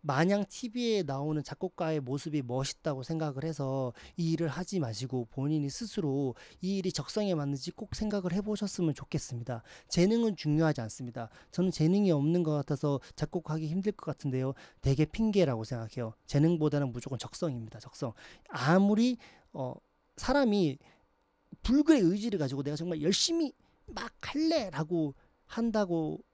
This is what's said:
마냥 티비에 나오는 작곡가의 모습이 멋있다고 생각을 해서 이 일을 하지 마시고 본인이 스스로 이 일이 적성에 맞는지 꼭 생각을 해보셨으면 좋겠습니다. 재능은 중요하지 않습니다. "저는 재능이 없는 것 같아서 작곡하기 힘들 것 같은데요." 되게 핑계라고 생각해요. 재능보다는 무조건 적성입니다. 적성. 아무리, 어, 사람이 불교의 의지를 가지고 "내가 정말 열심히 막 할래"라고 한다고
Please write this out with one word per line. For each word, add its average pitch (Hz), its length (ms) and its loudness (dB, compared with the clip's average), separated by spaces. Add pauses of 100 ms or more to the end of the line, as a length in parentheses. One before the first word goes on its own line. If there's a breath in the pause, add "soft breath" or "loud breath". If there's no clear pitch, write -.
마냥 175 460 2
티비에 226 540 -2
나오는 147 400 -2
작곡가의 160 600 -4
모습이 143 420 -4
멋있다고 131 580 -4
생각을 151 420 -4
해서 135 480 0 (260 loud breath)
이 165 160 2
일을 165 140 2
하지 180 320 -2
마시고 120 520 -2
본인이 147 400 0
스스로 139 640 -2 (260 loud breath)
이 196 160 0
일이 185 140 0
적성에 196 420 -2
맞는지 143 380 -2
꼭 - 240 -12
생각을 202 380 -2
해보셨으면 196 600 0
좋겠습니다. 120 720 -6 (240 loud breath)
재능은 214 480 4
중요하지 151 460 2
않습니다. 117 480 -8 (200 loud breath)
"저는 175 220 2
재능이 185 400 4
없는 156 320 4
것 156 80 0
같아서 143 480 0 (160 loud breath)
작곡하기 156 520 -4
힘들 190 260 -2
것 - 120 -12
같은데요." 135 480 -2 (280 loud breath)
되게 135 240 4
핑계라고 175 580 2
생각해요. 113 500 -6 (140)
재능보다는 147 640 4
무조건 123 260 -6
적성입니다. 117 640 -6
적성. 123 340 -8 (360 loud breath)
아무리, 202 680 4 (360 loud breath)
어, 131 200 -6 (440)
사람이 208 600 2 (840 soft breath)
불교의 285 380 6
의지를 196 360 2
가지고 139 240 -2
"내가 147 160 -4
정말 165 240 -4
열심히 285 520 0 (340)
막 247 240 -10 (100)
할래"라고 175 960 -2 (320 soft breath)
한다고 185 720 -2 (140)